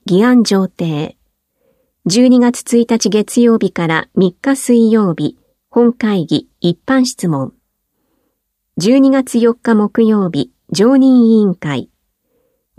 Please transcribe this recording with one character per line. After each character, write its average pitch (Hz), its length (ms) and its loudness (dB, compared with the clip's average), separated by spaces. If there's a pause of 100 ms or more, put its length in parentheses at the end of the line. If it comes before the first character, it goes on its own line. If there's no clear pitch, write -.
議 185 180 2
案 247 200 2
上 190 240 -2
呈。 160 480 -8 (920)
十 240 220 2
二 247 120 4
月 240 220 0
一 233 240 0
日 226 240 -2
月 208 320 -2
曜 226 160 4
日 190 140 -4
か 170 160 -4
ら 160 280 -4
三 185 180 0
日 269 240 -4
水 233 340 2
曜 208 220 0
日、 151 240 -6 (320)
本 233 240 0
会 202 320 -4
議、 - 240 -4 (100)
一 175 260 -2
般 262 200 0
質 196 240 -6
問。 135 240 -6 (1200)
十 233 240 0
二 269 120 2
月 262 280 -2
四 233 160 0
日 233 200 -2
木 208 280 0
曜 208 260 0
日、 147 220 -6 (220)
常 233 240 2
任 254 260 4
委 226 180 4
員 190 140 0
会。 139 340 -8 (880)